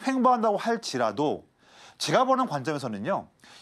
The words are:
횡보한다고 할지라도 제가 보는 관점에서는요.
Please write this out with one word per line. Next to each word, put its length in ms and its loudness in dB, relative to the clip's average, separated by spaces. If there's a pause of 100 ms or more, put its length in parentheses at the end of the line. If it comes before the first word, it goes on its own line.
횡보한다고 520 2
할지라도 920 -2 (500)
제가 260 2
보는 220 2
관점에서는요. 800 -4 (340)